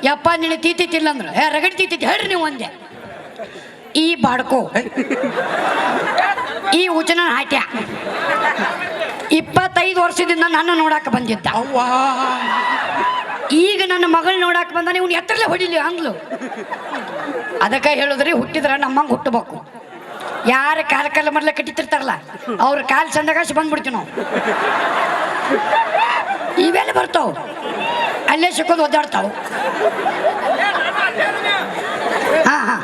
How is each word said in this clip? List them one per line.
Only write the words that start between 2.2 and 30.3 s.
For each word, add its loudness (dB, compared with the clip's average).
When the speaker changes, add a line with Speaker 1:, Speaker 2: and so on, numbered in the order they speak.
Speaker 1:
ನೀವು 0
ಅಂದೆ. -8
ಈ 4
ಬಾಡ್ಕೋ, 2
ಈ 4
ಉಚನ 0
ಹಾಟ್ಯ 0
ಇಪ್ಪತ್ತೈದು 2
ವರ್ಷದಿಂದ 2
ನನ್ನ 4
ನೋಡಾಕ 2
ಬಂದಿದ್ದ. 0
Speaker 2:
ಅವ್ವಾ. 2
Speaker 1:
ಈಗ 2
ನನ್ನ 4
ಮಗಳ್ 4
ನೋಡಾಕ 2
ಬಂದಾನೆ, 0
ಇವ್ನು 0
ಎತ್ತರಲ್ಲೇ 0
ಹೊಡಿಲಿ 0
ಅಂದ್ಲು. -2
ಅದಕ್ಕೆ 4
ಹೇಳುದ್ರಿ, 2
ಹುಟ್ಟಿದ್ರ 0
ನಮ್ಮಂಗ್ 2
ಹುಟ್ಟಬೇಕು. -2
ಯಾರ 4
ಕಾಲ 2
ಕಾಲ 4
ಮೊದಲೇ 2
ಕಟ್ಟಿತಿರ್ತಾರಲ್ಲ, -2
ಅವ್ರ 4
ಕಾಲ್ 4
ಚಂದಗಾಸಿ 2
ಬಂದ್ಬಿಡ್ತೀವಿ -2
ನಾವು. -6
ಇವೆಲ್ಲ 0
ಬರ್ತಾವ, 0
ಅಲ್ಲೇ 4
ಸಿಕ್ಕೋದು 2
ಒದ್ದಾಡ್ತಾವ. 0